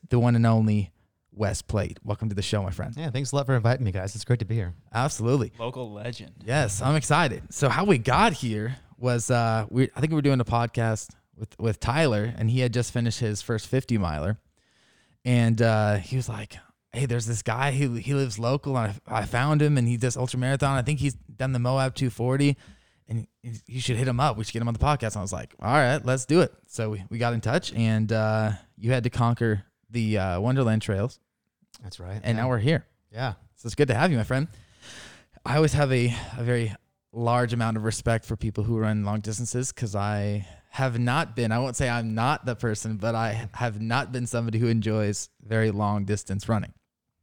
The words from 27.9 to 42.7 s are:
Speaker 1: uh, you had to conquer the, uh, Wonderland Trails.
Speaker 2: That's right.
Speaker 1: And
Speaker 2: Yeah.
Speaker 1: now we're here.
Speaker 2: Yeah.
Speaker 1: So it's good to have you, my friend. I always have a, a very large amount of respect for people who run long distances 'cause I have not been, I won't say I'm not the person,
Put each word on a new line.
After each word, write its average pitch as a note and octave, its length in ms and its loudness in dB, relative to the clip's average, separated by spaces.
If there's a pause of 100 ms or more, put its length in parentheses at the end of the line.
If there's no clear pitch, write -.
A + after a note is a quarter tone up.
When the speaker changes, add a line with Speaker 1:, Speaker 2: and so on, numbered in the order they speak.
Speaker 1:
uh, A2 400 2 (240)
you A#2 160 -2
had B2 120 0
to B2 60 0
conquer A#2 540 2 (260)
the, A2 280 0
uh, F#2 220 0
Wonderland A#2 420 2
Trails. G#2 360 -2 (640)
Speaker 2:
That's F#2+ 180 -16
right. F#2 220 -10
Speaker 1:
And A#2 140 0
Speaker 2:
Yeah. A2+ 80 0
Speaker 1:
now C3 40 0
we're B2 100 0
here. C#3 260 2 (280)
Speaker 2:
Yeah. A2 220 -6 (220)
Speaker 1:
So - 120 -12
it's G#2+ 80 -8
good D3 120 4
to B2 60 4
have D#3 160 4
you, C#3 80 2
my G#2+ 60 0
friend. C3+ 240 -2 (1000)
I C3 100 0
always D#3 160 4
have C#3+ 200 2
a, A#2+ 220 2 (220)
a A#2+ 80 -6
very A#2 300 0 (380)
large A#2 400 0
amount A2+ 240 0
of G#2+ 80 -4
respect A2+ 400 0
for A2+ 120 -4
people G#2+ 280 -2
who A2+ 140 0
run G#2+ 260 0
long G#2+ 160 -2
distances A#2 520 -4
'cause G#2 220 -6
I G#2 520 -2 (240)
have B2+ 280 -2
not A#2+ 380 0
been, A#2 160 0
I A2+ 60 0
won't B2+ 180 -4
say C3 140 0
I'm A2+ 240 -2
not B2+ 320 0
the A#2+ 100 -4
person, A2 400 -4